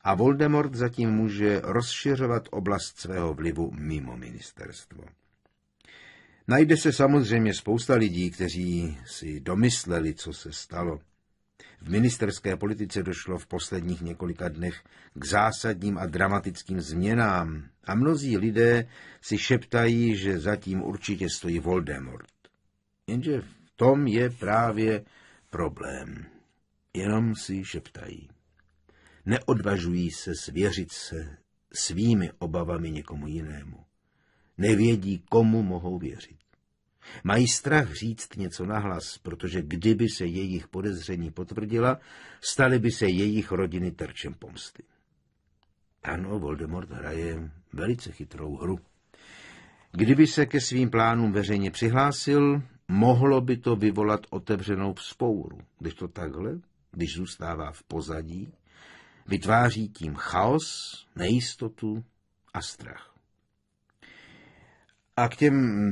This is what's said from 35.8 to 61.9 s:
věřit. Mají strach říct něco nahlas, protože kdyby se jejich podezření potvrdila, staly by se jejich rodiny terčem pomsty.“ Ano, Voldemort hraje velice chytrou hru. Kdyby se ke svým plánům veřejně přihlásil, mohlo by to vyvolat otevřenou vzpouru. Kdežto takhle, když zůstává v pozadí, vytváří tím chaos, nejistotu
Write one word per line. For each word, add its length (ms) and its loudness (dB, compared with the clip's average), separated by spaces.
věřit. 400 -10
Mají 240 4
strach 460 2
říct 420 -8
něco 300 -6
nahlas, 520 -4
protože 440 -6
kdyby 480 2
se 160 -6
jejich 420 -4
podezření 640 -6
potvrdila, 680 -2
staly 380 2
by 120 2
se 140 0
jejich 460 2
rodiny 400 -2
terčem 420 -10
pomsty.“ 500 -18
Ano, 360 -6
Voldemort 520 -6
hraje 600 -8
velice 380 -4
chytrou 440 -12
hru. 240 -4
Kdyby 360 6
se 180 2
ke 160 0
svým 280 0
plánům 420 4
veřejně 400 0
přihlásil, 920 2
mohlo 540 6
by 160 0
to 180 0
vyvolat 540 2
otevřenou 640 -2
vzpouru. 640 -4
Kdežto 280 -8
takhle, 520 -8
když 240 -6
zůstává 560 -8
v 120 -20
pozadí, 680 -8
vytváří 640 2
tím 260 -8
chaos, 1000 -2
nejistotu 880 -2